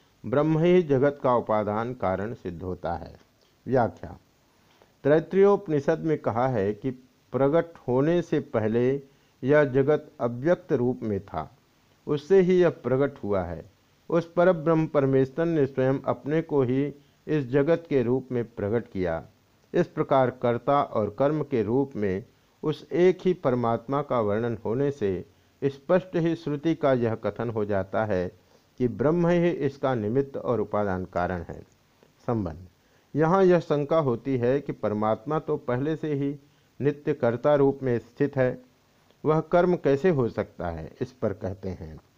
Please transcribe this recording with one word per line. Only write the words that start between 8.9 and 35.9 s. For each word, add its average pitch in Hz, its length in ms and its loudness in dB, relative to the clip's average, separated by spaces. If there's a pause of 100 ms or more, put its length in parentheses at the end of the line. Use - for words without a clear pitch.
यह 147 220 4
जगत 139 460 0 (100)
अव्यक्त 135 520 -2
रूप 123 300 0
में 101 180 -2
था, - 360 -10 (500)
उससे 147 340 4
ही 180 120 4
यह 175 160 6 (120)
प्रकट 131 420 0
हुआ 101 200 0
है। 85 340 -10 (320)
उस 165 240 -2
परब्रह्म 165 540 2
परमेश्वर 135 580 2
ने 160 200 2
स्वयं 131 420 0
अपने 143 360 -2
को 147 200 0
ही 135 320 -2 (320)
इस 147 220 -2
जगत 147 400 2
के 135 140 2
रूप 127 280 -2
में 120 140 -2
प्रकट 107 420 -4
किया। 85 380 -4 (480)
इस 170 140 0
प्रकार 135 440 0 (100)
कर्ता 127 420 0
और 104 360 -4
कर्म 147 240 0
के 123 200 -2
रूप 135 320 -2
में 101 300 -4 (380)
उस 151 300 -6
एक 180 280 4
ही 180 140 0
परमात्मा 123 680 0
का 123 180 -2
वर्णन 110 440 -2
होने 131 260 -2
से 98 340 -2 (360)
स्पष्ट 175 540 -2
ही 165 200 0
श्रुति 151 400 -4
का 139 200 2
यह 113 220 0
कथन 113 320 -6
हो 107 160 -2
जाता 101 400 -2
है 92 340 -2 (400)
कि 123 100 0
ब्रह्म 151 380 0
ही 175 220 2
इसका 139 460 -2
निमित्त 123 420 -2
और 113 240 -2
उपादान 98 460 -4
कारण 90 360 -4
है। 80 220 -14 (600)
संबंध। 92 400 -4 (460)
यहाँ 160 300 2
यह 180 160 6
शंका 147 400 0
होती 135 380 0
है 123 240 0
कि 143 120 -8
परमात्मा 110 640 -2
तो 151 200 -4
पहले 135 360 -4